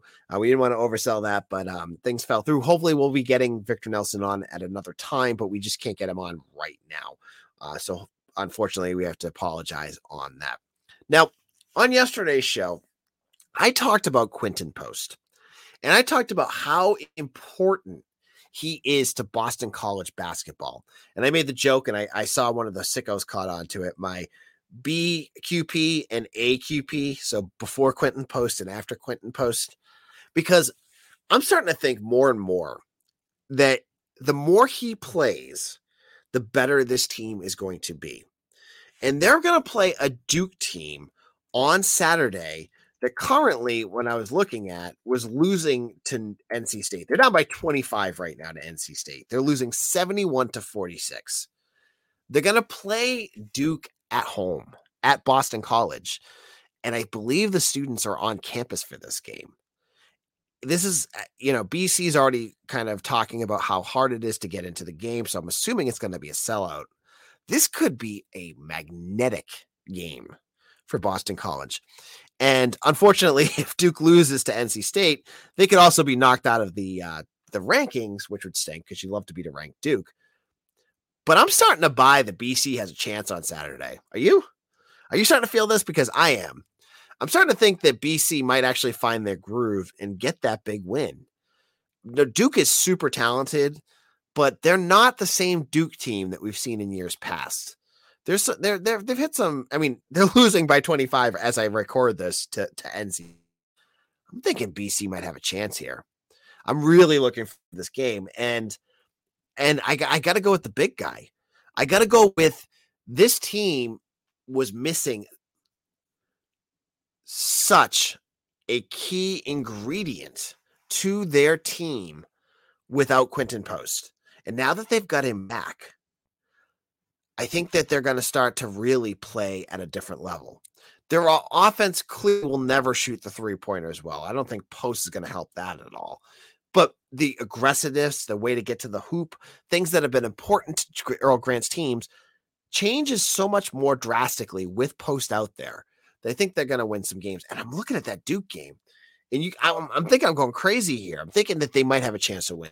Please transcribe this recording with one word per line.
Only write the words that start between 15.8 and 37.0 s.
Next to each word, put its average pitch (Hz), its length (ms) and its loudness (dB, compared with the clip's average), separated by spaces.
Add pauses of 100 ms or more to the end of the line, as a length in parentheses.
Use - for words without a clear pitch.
and 143 100 2
I 226 100 8
talked 254 280 0
about 175 220 -2
how 180 440 2 (200)
important 185 880 -4 (460)
he 160 340 -8
is 139 280 2
to 117 120 -6
Boston 117 460 -4
College 98 460 -8
basketball. 78 680 -12 (320)
And 113 120 0
I 143 40 4
made 156 160 2
the 135 60 -6
joke, 131 360 2
and 107 80 -2
I, 104 180 -4
I 107 100 -4
saw 123 260 0
one 117 160 -4
of 104 60 -8
the 92 80 -10
sickos 101 460 -6
caught 95 240 -8
on 85 160 -10
to 95 160 -10
it, 90 160 -8
my 90 280 -8 (560)
B 165 480 -4 (120)
Q 170 220 -2
P 160 460 -2
and 117 240 -4
A 120 240 0
Q 143 240 -6
P, 139 340 -6
so - 420 -6
before - 340 2
Quinton 135 320 -2
Post 120 380 -4
and 92 60 -10
after 104 260 -10
Quinton 117 360 -12
Post, - 460 -4 (580)
because 165 380 4 (580)
I'm 240 120 6
starting 320 260 2
to 160 60 0
think 123 260 0
more 123 300 4
and 110 100 0
more 90 400 -4 (720)
that 135 320 4 (360)
the 143 160 -2
more 170 320 6
he 240 280 -6
plays, - 840 -4 (540)
the 127 80 -2
better 131 420 2
this 123 240 0